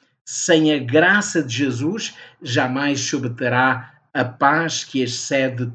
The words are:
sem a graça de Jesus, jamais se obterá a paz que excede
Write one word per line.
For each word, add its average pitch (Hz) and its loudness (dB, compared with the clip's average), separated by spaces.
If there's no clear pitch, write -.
sem 156 2
a 147 0
graça 165 2
de 123 -6
Jesus, 143 -2
jamais 135 0
se - -4
obterá 123 0
a 123 0
paz 151 0
que - -2
excede 123 -2